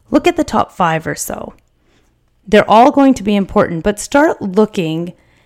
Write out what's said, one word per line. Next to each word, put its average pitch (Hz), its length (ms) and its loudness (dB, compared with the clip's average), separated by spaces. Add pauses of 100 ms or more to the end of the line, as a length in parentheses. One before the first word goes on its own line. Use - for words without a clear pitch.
(100)
look 277 180 2
at 339 80 0
the 302 80 -2
top 208 260 -2
five 160 360 -2
or 147 100 -6
so. - 380 -12 (920)
They're 208 240 2
all 240 220 6
going 269 220 4
to 208 100 -8
be 208 100 0
important, 175 480 -2
but 208 160 -2
start - 420 0
looking 180 760 -2 (320)